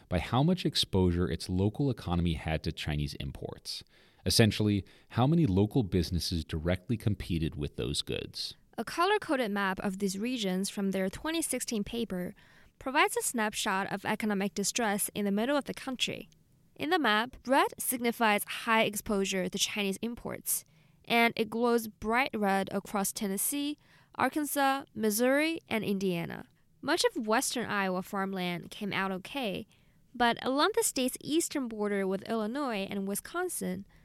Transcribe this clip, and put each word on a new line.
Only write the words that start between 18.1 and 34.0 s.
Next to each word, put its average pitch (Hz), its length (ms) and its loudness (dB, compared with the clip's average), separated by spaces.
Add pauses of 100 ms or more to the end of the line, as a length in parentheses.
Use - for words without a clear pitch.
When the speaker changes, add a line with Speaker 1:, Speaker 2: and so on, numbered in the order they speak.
Speaker 2:
high 226 380 2
exposure 196 640 0
to 202 80 -6
Chinese 196 460 -2
imports, - 600 -6 (420)
and 233 300 4
it 226 140 -2
glows 233 380 2
bright 226 480 -2
red 196 360 2
across 196 400 -2
Tennessee, 285 680 -4 (340)
Arkansas, 277 720 0 (100)
Missouri, 254 720 2
and 226 160 -2
Indiana. 180 600 -2 (340)
Much 294 240 0
of 349 220 0
western 226 420 0
Iowa 190 360 0
farmland 185 680 -4
came 202 240 -6
out 190 180 -2
okay, 202 540 -6 (480)
but 240 320 2
along 294 300 2
the 453 80 2
state's 254 380 0
eastern 294 460 0
border 208 380 0
with 190 240 -2
Illinois 226 640 -2
and 196 160 -4
Wisconsin, 196 800 -4 (200)